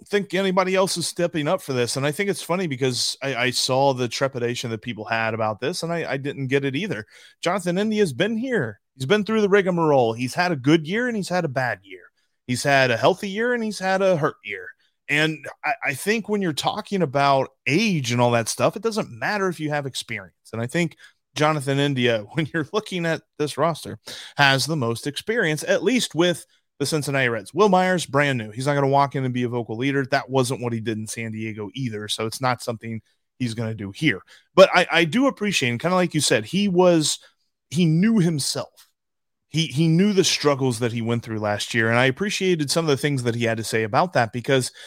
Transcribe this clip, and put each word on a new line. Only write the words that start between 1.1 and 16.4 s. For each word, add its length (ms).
up 140
for 120
this. 220
And 120
I 40
think 160
it's 140
funny 240
because 560
I, 140
I 160
saw 420
the 140
trepidation 640
that 100
people 240
had 300
about 260
this, 220
and 100
I, 200
I 40
didn't 300
get 180
it 100
either. 300
Jonathan 380
India's 360
been 220
here. 460
He's 100
been 180
through 180
the 80
rigmarole. 640
He's 200
had 180
a 60
good 300
year 200
and 80
he's 140
had 160
a 40
bad 340
year. 180
He's 160
had 260
a 80
healthy 320
year 240
and 100
he's 160
had 220
a 160
hurt 260
year. 240
And 400
I, 100
I 80
think 340
when 140